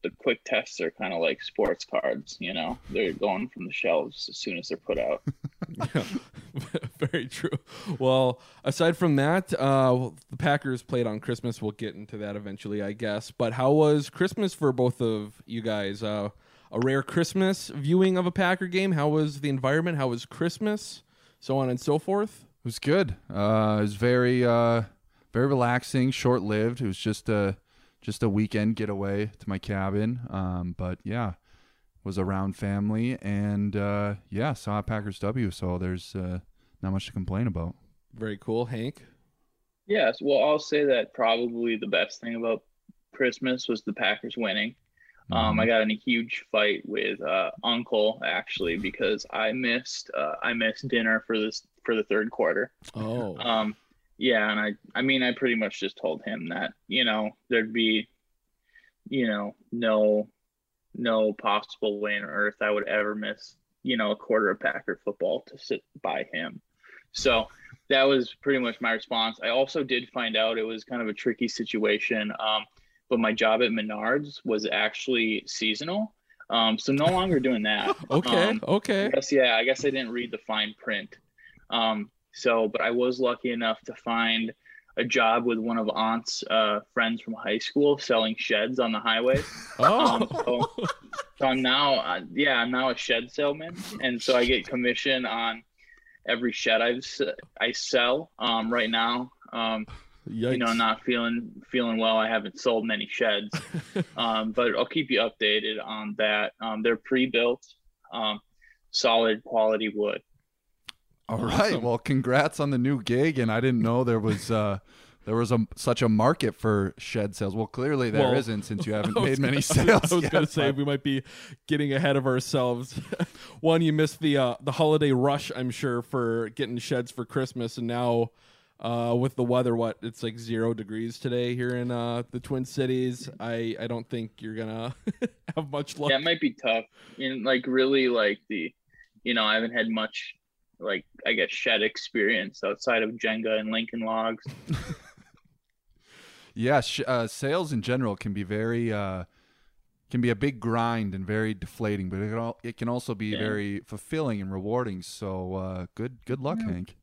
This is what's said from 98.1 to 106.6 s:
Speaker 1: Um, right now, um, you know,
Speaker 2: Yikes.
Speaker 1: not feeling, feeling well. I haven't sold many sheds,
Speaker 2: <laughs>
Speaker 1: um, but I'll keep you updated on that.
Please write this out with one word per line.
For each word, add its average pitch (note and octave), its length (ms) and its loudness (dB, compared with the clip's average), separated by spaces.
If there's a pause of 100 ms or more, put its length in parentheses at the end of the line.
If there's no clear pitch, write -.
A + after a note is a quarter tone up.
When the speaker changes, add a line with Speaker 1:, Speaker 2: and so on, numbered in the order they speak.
Speaker 1:
Um, A2+ 320 0
right A#2+ 180 0
now, A#2 420 0 (200)
um, A2+ 340 -2 (400)
you A2+ 320 -2
know, B2 100 2
Speaker 2:
Yikes. A2+ 100 2
Speaker 1:
not A2+ 260 0
feeling, A#2 480 -2 (180)
feeling A#2 280 0
well. A2+ 180 4
I A2 140 2
haven't G#2 280 -2
sold A2+ 300 2
many G#2 240 -2
sheds, G#2 380 0 (380)
Speaker 2:
<laughs> - 300 -6
Speaker 1:
um, A2 360 0
but A#2+ 240 2
I'll A#2+ 80 2
keep C#3+ 260 -4
you G#2+ 80 2
updated G#2+ 640 0
on G#2+ 340 -8
that. G#2+ 440 0